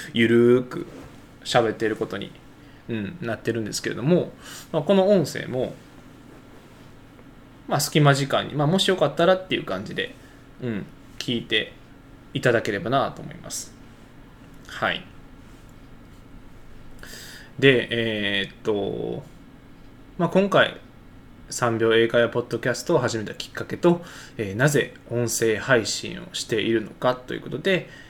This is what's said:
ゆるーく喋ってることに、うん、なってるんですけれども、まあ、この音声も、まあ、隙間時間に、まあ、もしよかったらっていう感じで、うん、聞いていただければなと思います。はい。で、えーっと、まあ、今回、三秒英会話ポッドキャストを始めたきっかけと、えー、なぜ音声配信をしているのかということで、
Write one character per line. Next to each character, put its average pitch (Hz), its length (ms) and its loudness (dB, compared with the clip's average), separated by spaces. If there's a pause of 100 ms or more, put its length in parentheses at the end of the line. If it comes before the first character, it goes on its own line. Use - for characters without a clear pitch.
(140)
ゆ 117 140 4
る 120 360 6
ー 123 40 -14
く - 180 -10 (580)
喋 117 280 2
っ - 40 -2
て 113 140 -2
る 107 60 -2
こ 107 100 -4
と 98 120 -6
に、 101 140 -12 (560)
う 120 60 -6
ん、 95 280 -6
な 117 140 -6
っ - 40 -8
て - 120 -2
る 113 100 -2
ん 107 40 -4
で 107 80 -8
す - 80 -6
け 117 80 -4
れ 110 60 -4
ど 110 80 -6
も、 156 280 2 (400)
ま 160 100 0
あ、 - 20 -2
こ 196 100 2
の 190 140 6
音 196 180 6
声 - 220 -6
も、 123 260 -4 (1900)
ま 185 100 0
あ、 - 20 0
隙 - 200 2
間 147 140 8
時 135 140 -2
間 104 200 -2
に、 104 60 -10
ま 143 120 0
あ、 - 20 2
も 175 100 2
し 190 120 0
よ 185 60 4
か 160 120 2
っ 143 80 -8
た 170 100 2
ら 185 100 6
っ 185 120 -4
て - 80 -2
い - 40 0
う - 40 -6
感 95 220 -6
じ - 100 -12
で、 - 180 -4 (480)
う 127 60 -6
ん、 107 180 -6 (320)
聞 120 220 -4
い 113 40 -8
て - 300 -2 (600)
い 135 60 -6
た 127 100 4
だ 113 100 4
け 110 100 -4
れ 101 80 -2
ば 110 120 -4
な 123 200 0
と - 120 -14
思 - 80 -12
い - 40 -16
ま - 140 -16
す。 - 240 -12 (960)
は - 240 -4
い。 - 120 -8 (2500)
で、 127 320 6
え 104 640 -2
ー - 20 -18
っ - 100 -20
と、 107 600 -2 (960)
ま 170 80 2
あ、 - 20 -8
今 190 200 4
回、 131 300 4 (680)
三 113 300 0
秒 113 160 4
英 113 140 6
会 117 160 4
話 113 60 2
ポ 123 100 -2
ッ 120 100 -2
ド 123 80 -2
キ 113 100 -4
ャ 123 60 2
ス - 120 -8
ト 170 100 4
を 151 40 4
始 117 200 -2
め 107 40 -6
た - 120 -10
き - 140 -12
っ - 20 -20
か - 140 -10
け - 120 -8
と、 175 260 2 (320)
え 101 180 -6
ー、 - 20 -6
な 127 120 4
ぜ 147 280 0 (160)
音 117 180 -2
声 113 280 0
配 117 280 2
信 - 380 -8
を - 100 -14
し - 100 -6
て 110 160 -2
い 110 140 2
る 110 100 2
の 98 60 -12
か 123 260 0
と - 200 -10
い - 20 -4
う - 40 -12
こ - 100 -12
と 127 80 -6
で、 170 280 0 (220)